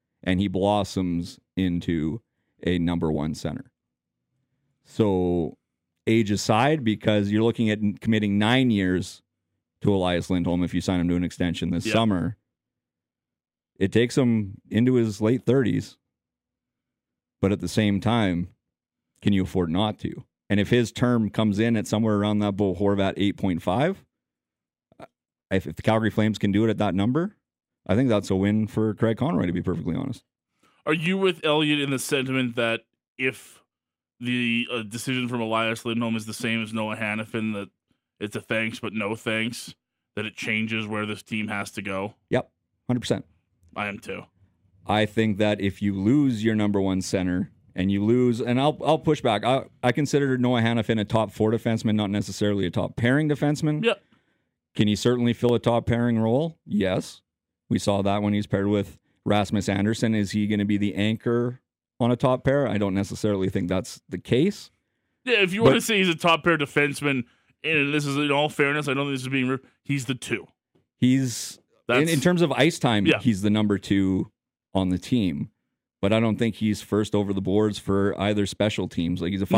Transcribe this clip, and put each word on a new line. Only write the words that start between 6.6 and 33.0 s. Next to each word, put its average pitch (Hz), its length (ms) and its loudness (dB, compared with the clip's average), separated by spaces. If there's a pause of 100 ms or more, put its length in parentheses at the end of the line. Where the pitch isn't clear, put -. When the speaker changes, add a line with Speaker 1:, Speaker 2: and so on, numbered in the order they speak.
Speaker 1:
because 104 480 0
you're 107 140 2
looking 113 260 0
at 107 80 0
n-, 104 220 -2
committing 104 380 0
nine 123 320 2
years 92 520 0 (600)
to 104 120 4
Elias 90 360 0
Lindholm 87 340 0
if 85 100 -6
you 87 60 0
sign 90 200 0
him 85 80 0
to 87 80 2
an 87 80 0
extension 85 460 -4
this 85 160 -4
Speaker 2:
Yep. 107 60 -2
Speaker 1:
summer, 107 440 0 (1400)
it 95 140 0
takes 123 260 2
him 110 420 0 (100)
into 123 240 2
his 110 260 0
late 110 260 2
thirties. 110 500 0 (1400)
But 98 120 2
at 98 80 -2
the 87 80 -6
same 101 320 2
time, 95 480 0 (720)
can 104 120 2
you 95 120 2
afford 85 260 -2
not 101 300 -2
to? - 240 -10 (240)
And 101 120 2
if 95 100 0
his 120 220 2
term 120 380 0
comes 107 280 0
in 117 180 2
at 104 100 -4
somewhere 107 300 0
around 104 240 0
that 104 120 0
Bo 98 220 0
Horvat 98 420 2
eight 98 200 0
point 87 260 -2
five, 143 420 -2 (960)
uh, - 60 -18 (440)
if, 95 160 -2
if 76 100 -10
the - 60 -14
Calgary 110 280 2
Flames 107 280 0
can 104 140 0
do 104 120 4
it 110 60 2
at 101 80 -2
that 101 160 0
number, 127 420 0 (500)
I 95 100 2
think 131 120 2
that's 104 220 0
a 98 60 2
win 104 320 2
for 110 260 0
Craig 113 220 0
Conroy, 123 300 0
to 85 60 -2
be 87 100 -2
perfectly 85 340 -4
honest. 85 280 -8 (640)
Speaker 2:
Are 151 80 0
you 175 240 -2
with 185 260 0
Elliot 151 360 2
in 139 100 -2
the 131 80 0
sentiment 131 580 -2
that 117 260 -2 (360)